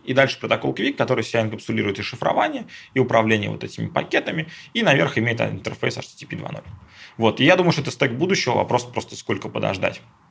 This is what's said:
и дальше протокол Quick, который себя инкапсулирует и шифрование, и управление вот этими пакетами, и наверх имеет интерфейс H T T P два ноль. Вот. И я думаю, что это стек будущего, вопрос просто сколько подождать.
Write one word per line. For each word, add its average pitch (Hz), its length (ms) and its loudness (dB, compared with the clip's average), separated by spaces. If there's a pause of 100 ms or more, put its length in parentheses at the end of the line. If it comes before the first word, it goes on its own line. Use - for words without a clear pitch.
и 131 100 -4
дальше 131 260 2
протокол 131 340 0
Quick, 254 200 -2
который 120 300 0
себя 113 200 0
инкапсулирует 110 560 -4
и - 20 -4
шифрование, 262 640 -2 (300)
и 131 40 2
управление 110 520 4
вот 107 120 -8
этими 110 220 -6
пакетами, - 640 -2 (260)
и 226 80 0
наверх 139 380 4
имеет 117 220 0
интерфейс 113 560 -4
H 117 100 -10
T - 140 -20
T - 40 -16
P - 100 -10
два - 160 -8
ноль. - 120 -12 (540)
Вот. 113 220 4
И 127 60 6
я 180 100 8
думаю, 180 160 6
что 147 100 0
это 127 100 -4
стек 131 220 0
будущего, 147 420 0
вопрос 120 300 2
просто - 300 -8
сколько - 320 -6
подождать. 98 540 -2 (300)